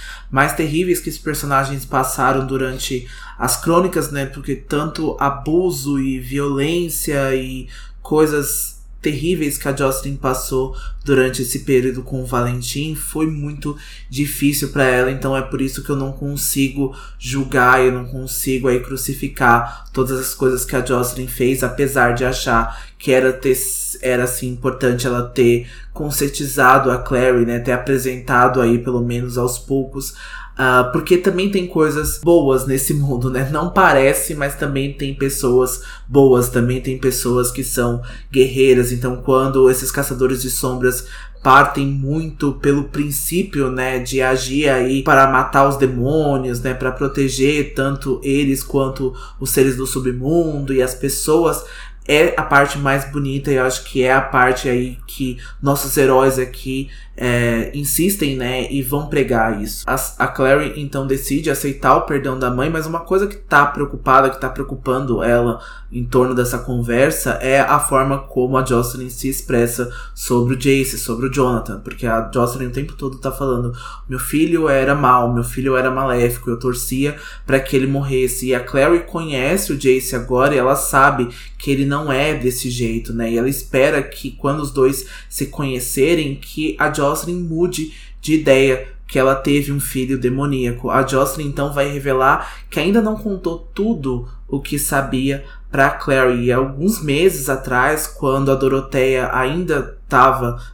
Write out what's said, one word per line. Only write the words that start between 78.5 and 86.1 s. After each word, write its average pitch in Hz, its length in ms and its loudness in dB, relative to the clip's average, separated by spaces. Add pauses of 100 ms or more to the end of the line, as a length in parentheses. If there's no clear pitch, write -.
a 123 60 2
Clary 151 460 2
conhece 160 680 -2
o 139 40 -2
Jace 131 380 2
agora 127 380 2
e 139 40 4
ela 131 180 4
sabe 135 540 4 (280)
que - 140 -4
ele 139 140 2
não 143 260 -2
é 143 240 2
desse 123 340 -2
jeito, 117 440 -4
né? 117 180 -2
E 117 60 2
ela 123 120 2
espera 139 540 2
que - 280 -12
quando 139 280 -2
os 139 120 -4
dois 139 360 2 (220)
se - 180 -6
conhecerem, 139 880 -2